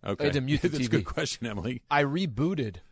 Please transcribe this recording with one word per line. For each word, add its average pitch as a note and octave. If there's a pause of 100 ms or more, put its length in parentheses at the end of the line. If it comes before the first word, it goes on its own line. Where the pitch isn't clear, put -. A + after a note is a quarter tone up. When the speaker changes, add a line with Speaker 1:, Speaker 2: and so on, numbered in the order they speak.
Speaker 1:
Okay. G2+
Speaker 2:
I -
had C#3+
to C#3
mute C#3+
Speaker 1:
<laughs> -
Speaker 2:
the F3+
Speaker 1:
That's D3+
a -
Speaker 2:
T B2
V. A2
Speaker 1:
good G2+
question, -
Emily. G#2+ (100)
Speaker 2:
I C#3+
rebooted. C#3 (160)